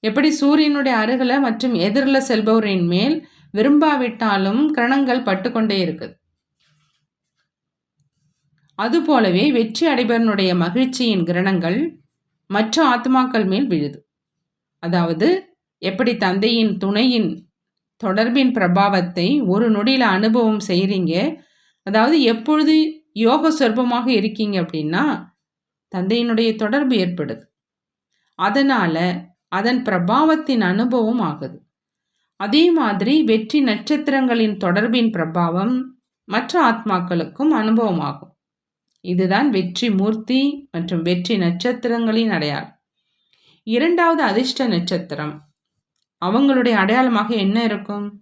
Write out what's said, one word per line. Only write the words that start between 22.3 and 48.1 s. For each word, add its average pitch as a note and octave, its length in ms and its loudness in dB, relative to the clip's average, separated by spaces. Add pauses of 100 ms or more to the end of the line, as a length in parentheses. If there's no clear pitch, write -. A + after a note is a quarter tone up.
யோக C4+ 380 2
சொர்பமாக A#3+ 580 0
இருக்கீங்க G#3+ 520 0
அப்படின்னா, E3 440 -4 (840)
தந்தையினுடைய A3+ 640 0
தொடர்பு B3 420 0
ஏற்படுது, F3 460 -4 (960)
அதனால G#3 560 0 (560)
அதன் A3+ 300 -2
பிரபாவத்தின் A#3+ 880 0
அனுபவம் A3+ 520 0
ஆகுது. D3 360 -6 (840)
அதே G#3+ 320 2
மாதிரி A3+ 420 0 (100)
வெற்றி A3 380 0
நட்சத்திரங்களின் A#3+ 960 0
தொடர்பின் A3 540 0
பிரபாவம் F3 640 -2 (520)
மற்ற G#3+ 260 -4 (100)
ஆத்மாக்களுக்கும் G3 920 -2
அனுபவமாகும். G#3+ 760 -2 (720)
இதுதான் F#3 460 0
வெற்றி F#3+ 400 -2
மூர்த்தி A3 500 0 (320)
மற்றும் E3+ 300 -4
வெற்றி F3+ 360 -2
நட்சத்திரங்களின் A3+ 920 -2
அடையாளம். D3 400 -4 (960)
இரண்டாவது E4 560 2
அதிர்ஷ்ட B3 440 -2
நட்சத்திரம், E3 680 -4 (880)
அவங்களுடைய A#3+ 540 2
அடையாளமாக A3 600 2
என்ன G3+ 280 0
இருக்கும்? G#3 440 -6 (140)